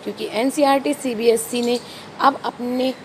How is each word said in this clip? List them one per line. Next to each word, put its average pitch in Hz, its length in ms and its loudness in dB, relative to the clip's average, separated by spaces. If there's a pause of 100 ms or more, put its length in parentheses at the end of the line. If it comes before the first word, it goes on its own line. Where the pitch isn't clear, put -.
क्योंकि 208 280 -6
एनसीईआरटी, 269 600 2
सीबीएसई 233 680 0
ने 240 160 2 (420)
अब 185 240 4
अपने 247 500 -2 (100)